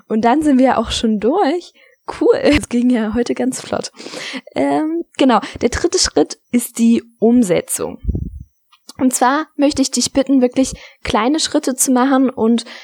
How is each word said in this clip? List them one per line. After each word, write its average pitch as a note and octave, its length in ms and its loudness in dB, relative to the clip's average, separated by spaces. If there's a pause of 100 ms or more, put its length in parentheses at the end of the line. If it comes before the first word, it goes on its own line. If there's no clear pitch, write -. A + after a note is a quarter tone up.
und A3 140 0
dann B3 200 4
sind C#4+ 160 4
wir B3+ 200 4
auch A#3 120 -2
schon G#3+ 280 0
durch. D#4 540 -2 (480)
Cool, A4+ 200 4
es - 280 2
ging A#3+ 200 0
ja A3+ 260 0
heute A#3+ 200 -2
ganz B3+ 260 -4
flott. - 320 -8 (640)
Ähm, D#4 500 -2 (140)
genau, B3+ 220 4 (200)
der A#3 80 2
dritte - 300 -2
Schritt - 400 0 (120)
ist - 280 -4
die A#3 240 4 (160)
Umsetzung. G#3 800 0 (1000)
Und B3+ 160 2
zwar C#4 320 0 (100)
möchte C#4 260 2
ich - 80 -4
dich - 220 -4
bitten, C4+ 280 2
wirklich B3 320 0 (320)
kleine B3 340 0
Schritte D4+ 380 -2
zu - 160 0
machen C4 380 2
und A3+ 340 0 (200)